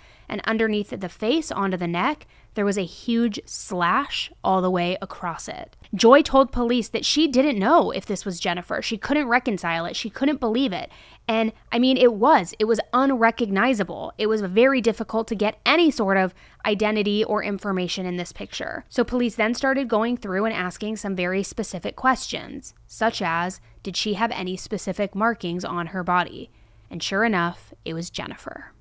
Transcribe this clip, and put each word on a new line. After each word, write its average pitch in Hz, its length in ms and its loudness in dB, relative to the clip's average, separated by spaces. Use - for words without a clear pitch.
And 208 140 -6
underneath 220 540 0
the 190 120 -8
face 294 400 -2
onto 196 260 -2
the 175 120 -2
neck, 190 380 -2
there 208 100 0
was 202 140 0
a 190 60 -2
huge 233 600 -2
slash - 880 -2
all 190 200 2
the 185 80 2
way 180 300 0
across - 460 -10
it. - 300 -12
Joy 240 280 8
told 269 280 4
police 240 380 0
that - 160 -4
she 311 240 2
didn't 262 300 2
know 226 340 4
if - 120 -6
this 202 200 -4
was 180 160 -6
Jennifer. 175 420 -4
She 220 160 -4
couldn't 285 300 0
reconcile 180 560 0
it. 175 100 -6
She - 160 -8
couldn't 277 300 0
believe 233 320 0
it. - 180 -6
And, 220 240 2
I - 80 0
mean, 262 180 4
it 240 180 8
was. 214 440 4
It 220 60 0
was 220 160 2
unrecognizable. 226 1300 0
It 214 80 0
was 220 140 0
very 226 400 4
difficult 220 480 -2
to 226 60 -4
get 208 300 -2
any 311 260 6
sort 196 260 2
of 185 180 2
identity 208 560 2
or 208 220 0
information 185 600 -4
in 180 100 -4
this 175 160 -6
picture. - 560 -10
So 240 160 0
police 240 320 -2
then 226 180 0
started 269 340 0
going 226 280 0
through 202 300 -2
and 220 80 -2
asking 180 420 -6
some 196 180 -6
very 185 300 -2
specific - 520 -6
questions, - 800 -4
such 226 360 -2
as, 175 380 -2
did 185 120 -8
she 208 180 -2
have 220 180 0
any 185 240 -6
specific 196 580 -6
markings 190 500 -2
on 175 240 -6
her 185 140 -6
body? 175 480 -2
And 170 120 -10
sure 196 220 0
enough, 175 480 -2
it 160 100 -8
was 170 160 -8
Jennifer. - 720 -12